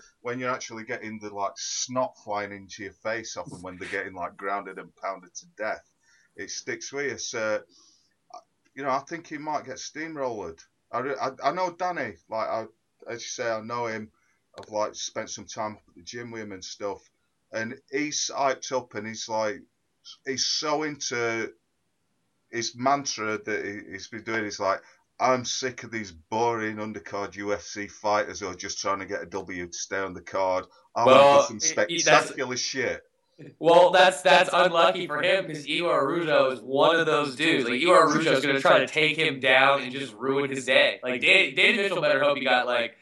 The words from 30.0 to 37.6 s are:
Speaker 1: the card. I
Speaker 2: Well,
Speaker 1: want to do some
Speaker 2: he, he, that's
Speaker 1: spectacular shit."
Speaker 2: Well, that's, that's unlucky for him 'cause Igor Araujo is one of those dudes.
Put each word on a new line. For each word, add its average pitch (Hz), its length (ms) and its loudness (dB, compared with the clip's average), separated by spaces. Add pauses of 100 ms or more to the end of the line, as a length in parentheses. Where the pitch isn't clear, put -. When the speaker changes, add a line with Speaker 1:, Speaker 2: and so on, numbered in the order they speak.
Speaker 1:
the 87 80 -14
card. 92 440 -2 (300)
I 117 100 2
Speaker 2:
Well, 139 340 10
Speaker 1:
want 120 80 4
to 117 80 -10
do 104 40 -8
some 107 300 0
Speaker 2:
he, 170 60 -4
he, 170 80 0
that's 151 240 6
Speaker 1:
spectacular 127 280 -6
shit." 117 480 -4 (560)
Speaker 2:
Well, 170 320 8
that's, 185 320 6
that's 180 280 6
unlucky 175 540 4
for 147 160 -4
him 185 240 2
'cause 151 220 -10
Igor 151 360 0
Araujo 143 480 2
is 123 80 -6
one 143 360 4
of 165 100 4
those 147 300 0
dudes. 135 340 2